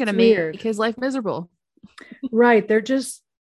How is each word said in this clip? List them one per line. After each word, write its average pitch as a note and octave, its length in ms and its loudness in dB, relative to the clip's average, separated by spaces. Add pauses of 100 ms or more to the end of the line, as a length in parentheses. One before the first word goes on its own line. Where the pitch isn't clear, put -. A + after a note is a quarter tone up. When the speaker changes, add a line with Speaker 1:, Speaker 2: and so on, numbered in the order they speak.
Speaker 1:
gonna G#3 120 -2
make A3+ 180 6
Speaker 2:
weird. E3+ 260 -4
Speaker 1:
his A3 180 -4
life A3 180 0
miserable. A#3 520 -6 (800)
Speaker 2:
Right. A3+ 360 4
They're G#3+ 140 0
just, C4 400 -6 (260)